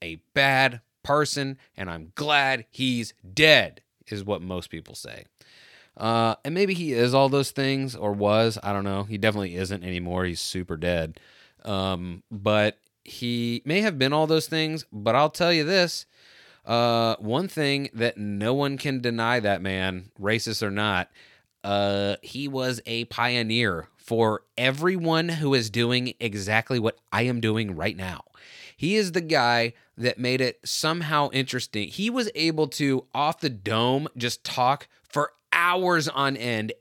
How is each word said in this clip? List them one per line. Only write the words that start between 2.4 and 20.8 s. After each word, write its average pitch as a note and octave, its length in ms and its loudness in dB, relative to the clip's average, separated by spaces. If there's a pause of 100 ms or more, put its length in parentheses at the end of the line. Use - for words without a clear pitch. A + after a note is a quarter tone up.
he's B2 440 -2 (200)
dead, C3+ 480 6 (260)
is G2+ 160 -6
what G2 180 -2
most F2+ 280 -8
people - 260 -14
say. - 300 -16 (720)
Uh, A2+ 380 2 (100)
and D3+ 100 -4
maybe F#3+ 180 2
he E3 200 -2
is B2 200 4
all C3+ 140 6
those C3+ 240 2
things, C3+ 460 -2
or G#2 160 -2
was, G#2+ 500 4
I G#2 80 -2
don't G2 140 -2
know. G2 180 -2
He G#2 140 -6
definitely G2+ 380 0
isn't F#2 280 -4
anymore. F2+ 400 -4
He's F2 160 -4
super - 380 -6
dead. E2 420 -2 (460)
Um, F#2+ 680 -4
but G#2 480 2 (240)
he A#2+ 640 -4
may E3+ 160 0
have G3 180 -2
been C3 140 2
all D#3 120 2
those D#3 220 2
things, D#3 440 -4
but G#2+ 240 0
I'll D3+ 140 4
tell F3 220 0
you D#3+ 140 2
this. F3 400 0 (600)
Uh, A#2 540 2
one B2+ 300 -2
thing C#3 440 -2
that A2+ 240 0
no G#2 360 -2
one C#3 240 0
can C3 240 -4
deny A#2 400 0
that G2 200 2
man, F#2+ 580 -4
racist G#2+ 440 -2
or G2+ 80 -2
not, G2+ 400 0 (520)